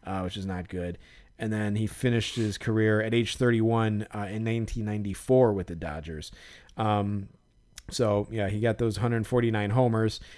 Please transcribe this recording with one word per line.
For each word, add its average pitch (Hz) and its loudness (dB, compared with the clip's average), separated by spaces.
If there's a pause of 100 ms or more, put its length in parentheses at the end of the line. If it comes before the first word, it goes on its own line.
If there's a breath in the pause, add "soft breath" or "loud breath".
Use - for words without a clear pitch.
uh, 95 -4
which 92 -6
is 98 -6
not 90 -6
good. 87 -6 (400 soft breath)
And 110 -2
then 107 0
he 107 0
finished 117 0
his 107 0
career 107 2
at 110 -2
age 117 0
thirty-one, 113 2
uh, 101 -6
in 110 -4
nineteen 113 -2
ninety-four 107 2
with 92 -2
the 87 -10
Dodgers. 80 -8 (460 loud breath)
Um, 104 0 (640)
so, 104 2
yeah, 107 -2
he 104 -2
got 113 2
those 110 0
hundred 113 0
forty-nine 113 2
homers, 110 2 (180 loud breath)